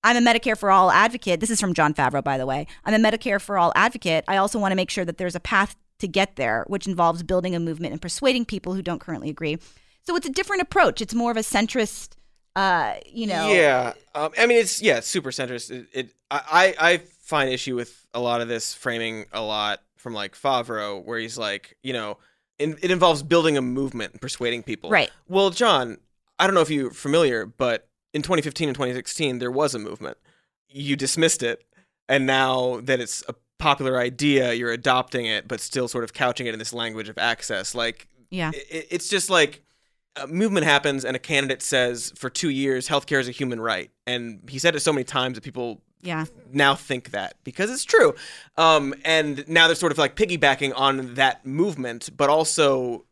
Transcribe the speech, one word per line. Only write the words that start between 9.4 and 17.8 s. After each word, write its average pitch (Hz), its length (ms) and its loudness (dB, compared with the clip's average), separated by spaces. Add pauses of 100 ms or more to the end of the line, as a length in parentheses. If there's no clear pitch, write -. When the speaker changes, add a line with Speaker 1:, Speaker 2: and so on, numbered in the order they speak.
Speaker 1:
So 349 100 -4
it's 294 100 -4
a 269 40 -8
different 381 320 -2
approach. - 380 2
It's 214 140 -6
more 233 160 0
of 226 80 -2
a - 20 0
centrist, 220 720 -2 (440)
uh, 180 400 0 (120)
you 226 200 -8
know. 170 260 0
Speaker 2:
Yeah. 131 420 4 (200)
Um, 151 240 -2
I 226 80 6
mean, 240 120 6
it's, 202 240 0
yeah, 151 160 4
it's - 100 -6
super 143 220 -4
centrist. 123 400 -8
It, 123 220 -14
it, 127 180 -8 (200)
I, 156 480 4
I, 165 120 6
I 175 80 4 (240)
find 143 280 0
issue 127 260 -4
with - 240 -10 (140)